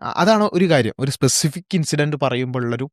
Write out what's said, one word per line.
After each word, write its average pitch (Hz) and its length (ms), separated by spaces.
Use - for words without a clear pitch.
അ-, - 140
അതാണ് 208 360
ഒരു 175 180
കാര്യം. 123 280
ഒരു 135 120
സ്പെസിഫിക് - 640
ഇൻസിഡന്റ് 151 480
പറയുമ്പോഴുള്ളൊരു 127 720